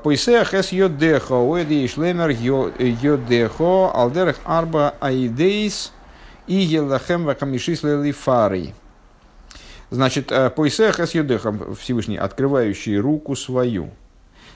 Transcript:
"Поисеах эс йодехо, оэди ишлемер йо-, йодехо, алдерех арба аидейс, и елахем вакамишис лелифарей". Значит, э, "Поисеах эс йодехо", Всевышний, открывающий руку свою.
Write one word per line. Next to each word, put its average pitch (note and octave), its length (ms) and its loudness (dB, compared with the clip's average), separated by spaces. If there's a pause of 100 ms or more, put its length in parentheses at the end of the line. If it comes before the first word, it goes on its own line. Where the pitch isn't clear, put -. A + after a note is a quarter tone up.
"Поисеах F#3+ 520 2
эс F#3+ 180 0
йодехо, D#3+ 640 2
оэди D3 520 2
ишлемер E3+ 440 -2
йо-, B2 500 0
йодехо, B2+ 1120 2
алдерех C#3+ 540 0
арба D#3+ 560 0
аидейс, D3 920 0 (560)
и F3+ 80 0
елахем D#3+ 720 0
вакамишис C#3 580 -2
лелифарей". B2+ 880 0 (1160)
Значит, B2+ 420 -2
э, B2+ 180 2
"Поисеах F3 520 2
эс E3 120 -4
йодехо", A2 640 -2
Всевышний, A2 380 -4
открывающий A2+ 840 -2
руку C#3+ 380 -2
свою. B2 540 -2 (680)